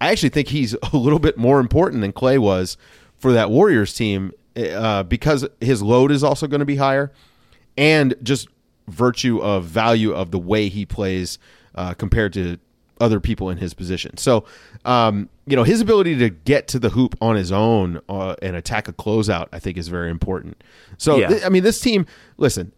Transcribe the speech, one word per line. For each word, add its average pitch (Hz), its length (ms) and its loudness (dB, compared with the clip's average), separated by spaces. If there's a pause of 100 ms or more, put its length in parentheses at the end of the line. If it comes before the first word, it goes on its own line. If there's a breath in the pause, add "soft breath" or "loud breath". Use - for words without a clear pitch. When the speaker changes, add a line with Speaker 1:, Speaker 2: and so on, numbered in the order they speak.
Speaker 1:
I 156 100 0
actually 165 200 0
think 147 180 -2
he's 127 260 -2
<laughs> - 180 -6
a - 40 0
little 135 220 2
bit 143 180 0
more 131 240 4
important 139 400 0
than 98 140 -4
Klay 131 240 2
was 95 400 0 (400 soft breath)
for 131 140 2
that 110 180 2
Warriors 131 420 4
team, 98 400 -4 (240)
uh, 104 460 -2
because 135 440 -2 (140)
his 123 220 0
load 123 280 4
is 143 140 2
also 143 220 0
gonna 143 180 -2
be 143 120 -2
higher, 139 360 0 (640 soft breath)
and 147 460 4
just 127 260 -2 (400)
virtue 117 520 0
of 95 260 -2
value 110 460 2
of 85 200 -4
the 95 60 -2
way 104 300 0
he 98 180 -6
plays, 95 520 -4 (380 soft breath)
uh, 90 180 -8
compared 101 380 0
to 87 260 -6 (420)
other 107 200 2
people 95 280 -4
in 87 100 -6
his 90 140 -6
position. 90 440 -8
So, 117 280 0 (400 loud breath)
um, 113 440 0 (180)
you 135 100 0
know, 139 60 2
his 220 180 2
ability 196 360 2
to 120 120 2
get 127 400 0
to 131 100 -4
the 117 120 0
hoop 117 300 0
on 113 160 2
his 92 160 -2
own, 98 560 0
uh, 95 340 -6
and 92 140 -6
attack 107 320 -6
a 90 40 -12
closeout, 104 600 -2
I 85 80 -14
think, 87 180 -8
is 82 100 -10
very 85 220 -6
important. 85 520 -8 (360 soft breath)
So, 151 200 2
Speaker 2:
Yeah. - 100 2
Speaker 1:
th-, 214 160 2
I 185 40 -2
mean, 185 140 4
this 220 180 0
team, 214 240 2 (320 soft breath)
listen, 104 420 -2